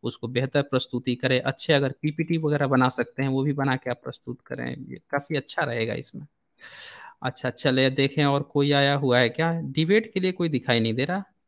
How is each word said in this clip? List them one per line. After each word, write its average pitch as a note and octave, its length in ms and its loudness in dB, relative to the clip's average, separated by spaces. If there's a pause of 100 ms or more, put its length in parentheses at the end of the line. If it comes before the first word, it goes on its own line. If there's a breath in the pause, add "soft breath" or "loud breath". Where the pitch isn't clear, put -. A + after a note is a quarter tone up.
उसको A#2+ 240 -6
बेहतर B2+ 340 0
प्रस्तुति B2+ 540 -2
करें। B2+ 260 0
अच्छे - 320 -2
अगर C#3 280 2
पीपीटी D#3+ 360 -2
वगैरह D3 300 0
बना C3 220 4
सकते - 340 -4
हैं, C3+ 60 0
वो C3 140 0
भी C#3+ 100 0
बना C3+ 220 0
के C3 140 -6
आप A#2+ 140 -6
प्रस्तुत B2 380 -12
करें, B2+ 460 -10
ये B2+ 80 -12
काफ़ी - 400 -6
अच्छा - 260 -6
रहेगा A#2 320 -2
इसमें। - 340 -12 (960 loud breath)
अच्छा, C3 260 -4
चलिए C3 400 2
देखें C3+ 360 2
और C#3 180 2
कोई C#3+ 280 0
आया C#3 240 4
हुआ C3 240 4
है A#2+ 100 6
क्या? E3 320 -2
डिबेट D#3+ 520 2
के F#3+ 60 0
लिए F#3 120 0
कोई F3 180 -2
दिखाई B2 300 2
नहीं A2+ 140 2
दे B2+ 120 0
रहा। F#3 180 -4 (240)